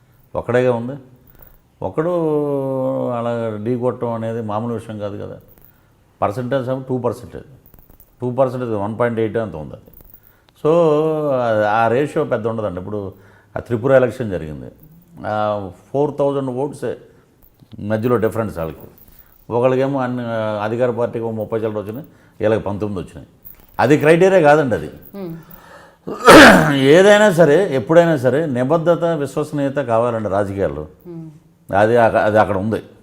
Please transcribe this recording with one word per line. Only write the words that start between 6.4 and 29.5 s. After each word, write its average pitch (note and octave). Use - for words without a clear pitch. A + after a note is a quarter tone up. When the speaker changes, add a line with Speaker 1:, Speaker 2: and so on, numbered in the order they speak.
Speaker 1:
ఏమో C3
టూ B2+
పర్సెంటేజ్, G#2
టూ B2
పర్సెంటేజ్ B2
వన్ G#2
పాయింట్ A#2
ఎయిట్ A2+
అంత G#2
ఉంది D2+
అది. -
So, D3+
ఆ, A2+
ఆ A#2
రేషియో C#3+
పెద్ద A#2
ఉండదండి. G#2+
ఇప్పుడు G2
ఆ -
త్రిపుర A#2+
ఎలక్షన్ B2
జరిగింది, D2+
ఆ, G#2
ఫోర్ C#3+
థౌజండ్ C#3
ఓట్సే B2+
మధ్యలో A2
డిఫరెన్స్ G#2
వాళ్ళకి. D#2+
ఒకళ్ళకేమో C3
అన్ని, B2
ఆ, G#2+
అధికార A#2+
పార్టీకి A2+
ఓ A2+
ముప్పై A2
చిల్లర G#2+
వచ్చినాయి, G#2+
వీళ్ళకి G#2+
పంతొమ్మిది G2
వచ్చినాయి. -
అది C3
క్రైటీరియా E3+
కాదండి D3
అది. D2+
Speaker 2:
Hmm. F#3
Speaker 1:
ఏదైనా F#3+
సరే, D#3+
ఎప్పుడైనా E3
సరే B2+
నిబద్ధత, D#3
విశ్వసనీయత C#3+